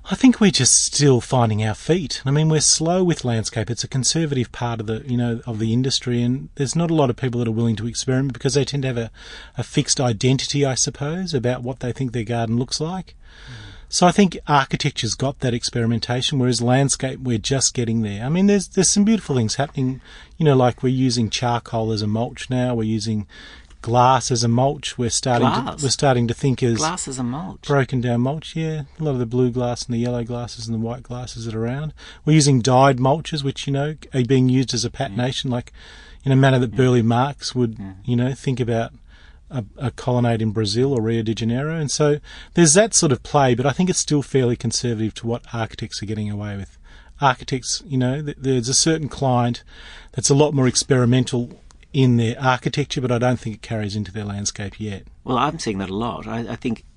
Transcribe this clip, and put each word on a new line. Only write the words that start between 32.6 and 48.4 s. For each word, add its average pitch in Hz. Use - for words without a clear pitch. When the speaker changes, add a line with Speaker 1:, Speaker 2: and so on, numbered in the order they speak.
Speaker 1:
dyed 131
mulches, 143
which, 139
you 143
know, 143
are 131
being 127
used 127
as 113
a 117
patination, 123
Speaker 2:
Yeah. 127
Speaker 1:
like 120
in 135
a 131
manner 135
that 123
Speaker 2:
Yeah. 104
Speaker 1:
Burley 123
Marx 120
would, 120
Speaker 2:
Yeah. 98
Speaker 1:
you 123
know, 127
think 127
about 113
a, 131
a 123
colonnade 120
in 110
Brazil 110
or 123
Rio 113
de 113
Janeiro. 123
And 151
so 147
there's 165
that 220
sort 160
of 120
play, 135
but 117
I 139
think 180
it's 185
still 147
fairly 123
conservative 113
to -
what 117
architects -
are 104
getting 107
away 104
with. 98
Architects, 131
you 143
know, 131
th-, 143
there's 127